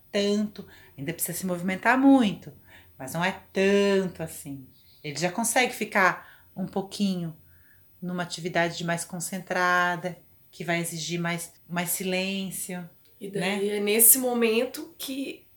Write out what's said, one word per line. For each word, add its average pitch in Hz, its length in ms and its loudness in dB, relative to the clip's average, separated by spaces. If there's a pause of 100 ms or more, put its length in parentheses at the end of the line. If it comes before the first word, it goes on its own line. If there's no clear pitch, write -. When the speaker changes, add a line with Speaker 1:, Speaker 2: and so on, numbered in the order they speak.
(100)
Speaker 1:
tanto, 208 560 0 (320)
ainda 139 140 -6
precisa 165 260 -6
se 190 80 -4
movimentar 185 520 2
muito, 254 540 6 (460)
mas 135 160 -10
não 165 100 0
é 196 160 -2 (120)
tanto 196 680 4
assim. 139 440 -12 (360)
Ele 147 140 -8
já 175 140 0
consegue 240 440 2
ficar 196 540 2 (280)
um 190 100 -6
pouquinho 185 720 -4 (640)
numa 180 240 -4
atividade 170 600 -2
mais 170 200 -2
concentrada, 180 1120 0 (320)
que - 140 -14
vai 170 160 0
exigir 170 400 -4
mais, 170 320 -4 (160)
mais 175 220 -4
silêncio, 185 1000 -4 (320)
Speaker 2:
E 196 100 -10
daí 202 400 -2
Speaker 1:
né? 208 60 -2
Speaker 2:
é 208 40 -2
nesse 220 380 6
momento 240 800 0
que - 480 -10 (100)